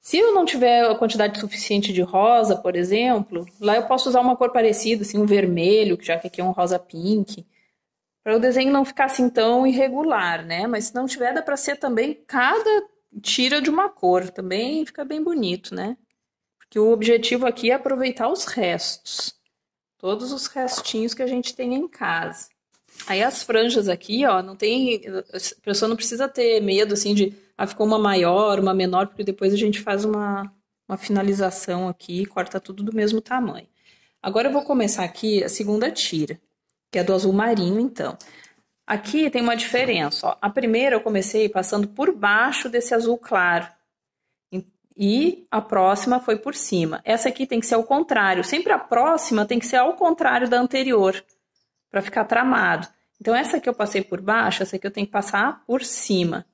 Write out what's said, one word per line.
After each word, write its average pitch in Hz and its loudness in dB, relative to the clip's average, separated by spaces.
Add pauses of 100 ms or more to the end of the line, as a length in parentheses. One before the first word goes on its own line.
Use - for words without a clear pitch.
Se - -4
eu 440 6
não 370 4
tiver 240 4
a 214 4
quantidade 214 0
suficiente 202 -4
de 180 0
rosa, 196 4
por 180 -2
exemplo, 202 0 (160)
lá 208 2
eu 226 0
posso 262 0
usar 247 4
uma 247 4
cor 247 2
parecida, 220 2
assim, 202 -4
um 208 4
vermelho, 190 4
que - -12
já 165 0
que 165 -8
aqui - -10
é 180 -2
um 185 0
rosa 180 0
pink, 185 -4 (800)
pra 220 0
o 233 4
desenho 262 2
não 269 4
ficar 269 0
assim 247 0
tão 240 4
irregular, 247 0
né? 175 -4
Mas 220 -4
se - -10
não 254 -4
tiver, 254 -2
dá 320 -4
pra 285 -2
ser 285 -4
também 262 -2 (120)
cada 403 2 (340)
tira 262 0
de 262 0
uma 359 2
cor, 185 0
também 226 -4
fica - -10
bem 302 -6
bonito, 233 -4
né? 196 -6 (600)
Porque - -8
o 220 6
objetivo 233 2
aqui 233 0
é 254 4
aproveitar 262 -2
os 370 -2
restos, - -6 (600)
todos 214 -6
os 262 -8
restinhos 240 -4
que 269 -6
a 254 -2
gente 247 -4
tem 247 -4
em 302 -4
casa. 170 -8 (560)
Aí 196 0
as 262 -2
franjas 226 2
aqui, 208 -2
ó, 190 4
não 190 -12
tem, 233 0
a - -10
pessoa 208 0
não 233 0
precisa 240 -4
ter 233 2
medo, 202 2
assim, 208 0
de, 202 2 (220)
"Ah, 196 -4
ficou 214 -2
uma 220 2
maior, 196 2
uma 190 2
menor", 185 2
porque - -10
depois 196 0
a - 0
gente 208 0
faz 202 -4
uma, 202 -4 (340)
uma 196 -8
finalização 196 -2
aqui 175 -8
e 202 -4
corta 185 -6
tudo 196 -12
do 220 -6
mesmo 214 0
tamanho. 247 -4 (540)
Agora 214 0
eu 269 0
vou 277 0
começar 233 0
aqui 202 -2
a - -2
segunda 214 -2
tira, 156 -4 (540)
que 185 -2
é 180 0
do 190 2
azul 190 2
marinho, 208 2
então. - -4 (680)
Aqui 285 -2
tem 247 -2
uma 233 0
diferença, 226 -2
ó. - -2
A 202 0
primeira 240 2
eu 220 2
comecei 214 0
passando 202 -2
por 330 0
baixo 220 0
desse 240 -2
azul 233 2
claro. 175 0 (1300)
E 240 0
a - -2
próxima 202 2
foi 240 0
por 262 -8
cima. 165 -2
Essa 233 0
aqui 262 -4
tem 233 -2
que - -6
ser 233 2
ao 226 2
contrário. 226 2
Sempre 339 -2
a 359 2
próxima 240 0
tem 240 -2
que - -10
ser 262 0
ao 254 4
contrário 294 2
da 240 2
anterior, 247 0 (640)
pra 196 -4
ficar - -2
tramado. 214 0 (320)
Então, 220 -2
essa 294 0
aqui - -4
eu 240 -2
passei 208 -4
por 185 -8
baixo, 208 0
essa 190 -6
aqui 190 -8
eu 202 -4
tenho 202 -6
que - -20
passar 202 -2
por 247 -2
cima. 180 -2